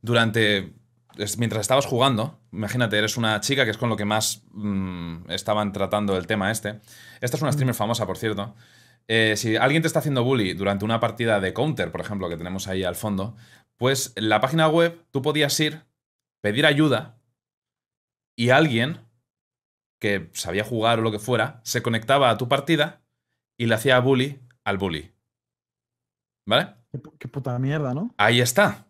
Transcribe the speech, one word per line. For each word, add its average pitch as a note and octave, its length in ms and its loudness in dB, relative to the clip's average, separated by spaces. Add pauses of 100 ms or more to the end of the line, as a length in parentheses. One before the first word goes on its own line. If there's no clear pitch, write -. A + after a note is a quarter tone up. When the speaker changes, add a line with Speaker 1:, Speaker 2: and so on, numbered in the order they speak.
Speaker 1:
durante, A2 720 2 (440)
es, G2+ 200 -6
mientras A2 240 -2
estabas C3 240 2
jugando, B2+ 540 0 (120)
imagínate, G#2+ 460 -2
eres G#2+ 200 0
una A2 220 0
chica, C3+ 260 0
que A2 60 -2
es G#2 60 -4
con A#2+ 120 -2
lo A2 60 0
que G#2 80 -4
más, G#2+ 380 -2 (100)
mm, F#2 800 -6
estaban G#2 420 -2
tratando G2 460 -2
el F2 80 -4
tema G2+ 240 -2
este. A2 300 -6 (420)
Esta B2 160 -4
es B2 40 -4
una C#3+ 100 0
Speaker 2:
Mm. - 20 0
Speaker 1:
streamer C3 220 0
famosa, A2 320 -2
por F#2 100 -6
cierto. G#2+ 380 -6 (520)
Eh, A2 300 2
si A2 180 0
alguien C#3+ 280 4
te D#3+ 40 0
está D#3 120 0
haciendo C3+ 240 0
bully A#2 300 2
durante G2 320 -2
una A2+ 140 0
partida A2+ 400 0
de F#2 140 -2
Counter, A2 380 -2
por E2+ 100 -8
ejemplo, F#2 280 -6
que E2+ 60 -6
tenemos F2+ 320 -8
ahí F#2+ 160 -4
al F2+ 120 -2
fondo, G2+ 400 -4 (420)
pues B2+ 380 0
en G#2+ 120 -2
la G#2+ 140 4
página D#3 260 2
web E3+ 440 2
tú - 100 -2
podías D3 380 0
ir, D#3 260 -2 (560)
pedir A2 240 2
ayuda, C#3+ 540 2 (1160)
y A#2 140 2
alguien C3+ 520 4 (1000)
que G2 340 -2
sabía F#2 300 -4
jugar A2+ 360 0
o - 20 0
lo A2+ 100 0
que G#2 60 -6
fuera, A#2 460 -2
se - 180 -4
conectaba A#2 480 2
a A2 80 2
tu B2+ 100 -4
partida C#3+ 540 0 (560)
y A#2+ 80 -4
le A2+ 80 2
hacía B2+ 260 4
bully C3 400 2 (240)
al G2 140 -2
bully. E2+ 340 -4 (1300)
¿Vale? A#2+ 300 0 (160)
Speaker 2:
Qué C#3 80 -8
pu-, - 180 -20
qué - 100 -16
puta B2+ 300 -6
mierda, C3+ 380 -2
¿no? G#3 220 -6
Speaker 1:
Ahí A#2 220 4
está. E3 500 2